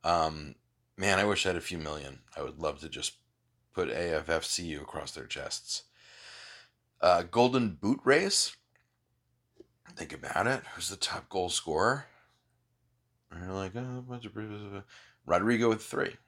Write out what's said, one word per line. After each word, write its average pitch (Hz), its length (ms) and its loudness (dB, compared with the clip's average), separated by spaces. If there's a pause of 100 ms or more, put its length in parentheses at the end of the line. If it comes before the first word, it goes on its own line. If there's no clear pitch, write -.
Um, 78 520 0 (420)
man, 95 220 4
I 101 60 4
wish 104 200 2
I 95 60 2
had 87 60 0
a 85 40 -2
few 87 160 -8
million. 76 440 -8 (140)
I 76 80 -8
would 69 180 -10
love 76 200 -4
to 80 80 -12
just - 280 -8 (580)
put 87 160 -2
A 78 260 -2
F 78 140 -2
F 82 140 2
C - 240 -4
U 73 120 -6
across 71 300 -10
their - 160 -12
chests. - 560 -8 (1160)
Uh, 87 240 6
Golden 117 500 4
Boot 110 300 0
race. 170 520 4 (1400)
Think 78 160 -10
about 82 340 0
it. 127 160 0 (120)
Who's - 140 -6
the 98 80 -8
top - 320 -4
goal 92 200 0
scorer? 95 580 2 (1200)
And 87 140 -10
you're 92 80 -6
like, 95 220 -4
"Oh, 127 240 -6
a 127 40 -12
bunch 123 220 -12
of 104 80 -12 (920)
Rodrigo 110 420 6
with 110 140 2
three." - 340 -2 (120)